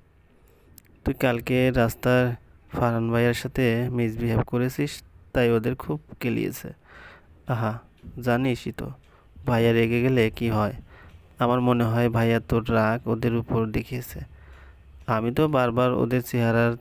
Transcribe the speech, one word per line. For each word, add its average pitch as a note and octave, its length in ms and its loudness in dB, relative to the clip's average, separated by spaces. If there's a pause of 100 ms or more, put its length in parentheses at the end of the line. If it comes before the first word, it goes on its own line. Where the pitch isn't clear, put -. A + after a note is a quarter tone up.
(1040)
"তুই C#3 100 -2
কালকে B2+ 560 2
রাস্তার B2 640 2 (400)
ফারহান A2+ 380 0
ভাইয়ার A#2 240 2
সাথে B2 560 0
মিসবিহেভ A#2 560 0
করেছিস, B2+ 560 -4 (300)
তাই A#2+ 180 2
ওদের A#2 240 0
খুব D3+ 260 -6 (200)
কেলিয়েছে।" - 520 -4 (720)
"আহা, A#2 320 -2 (440)
জানিসই B2 500 -2
তো, - 180 -10 (560)
ভাইয়া A#2 260 4
রেগে A#2 300 2
গেলে B2 280 2
কি A#2 200 -4
হয়। G#2+ 220 0 (680)
আমার B2 220 2
মনে B2 240 2
হয় A#2 240 2
ভাইয়া A2+ 320 2
তোর A#2 280 -2
রাগ A2+ 400 0
ওদের A2+ 260 -2
উপর A2+ 320 -2
দেখিয়েছে। A2+ 540 -8 (840)
আমি A#2 280 0
তো D#3 140 2
বারবার B2 440 2
ওদের B2 300 0
চেহারার A#2 580 2